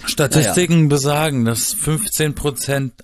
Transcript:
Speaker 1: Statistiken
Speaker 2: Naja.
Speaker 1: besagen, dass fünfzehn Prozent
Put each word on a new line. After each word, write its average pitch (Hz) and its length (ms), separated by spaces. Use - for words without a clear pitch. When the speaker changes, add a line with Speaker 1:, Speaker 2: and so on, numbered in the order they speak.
Speaker 1:
Statistiken 156 680
Speaker 2:
Naja. 160 140
Speaker 1:
besagen, 143 580
dass 117 260
fünfzehn 151 600
Prozent 139 580